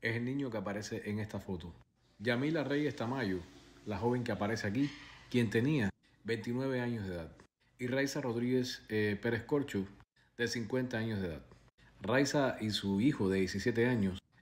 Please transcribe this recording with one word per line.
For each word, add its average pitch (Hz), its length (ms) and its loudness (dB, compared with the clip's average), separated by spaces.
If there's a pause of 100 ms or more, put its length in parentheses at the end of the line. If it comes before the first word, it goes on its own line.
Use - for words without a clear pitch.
es 113 160 -2
el 120 80 -2
niño 135 240 -2
que 110 80 -4
aparece 104 520 -4
en 104 100 -2
esta 101 200 -6
foto. 87 340 -8 (440)
Yamila 131 480 0
Reyes 143 280 0
Tamayo, 113 460 -2 (460)
la 104 120 -4
joven 120 280 2
que 110 80 0
aparece 104 340 0
aquí, 135 240 2 (380)
quien 117 200 4
tenía 117 420 4 (340)
veintinueve 120 560 -2
años 117 260 -2
de 90 60 -4
edad. 80 180 -8 (460)
Y 123 100 -4
Raiza 135 320 0
Rodríguez, 123 720 0
eh, 107 320 2
Pérez 117 220 0
Corcho, 131 440 0 (500)
de 120 120 0
cincuenta 123 480 -2
años 110 240 -2
de 90 60 -2
edad. 82 140 -6 (600)
Raiza 135 580 2
y 107 120 -2
su 98 280 0
hijo 110 300 4
de 95 100 4
diecisiete 107 480 2
años 98 320 2 (220)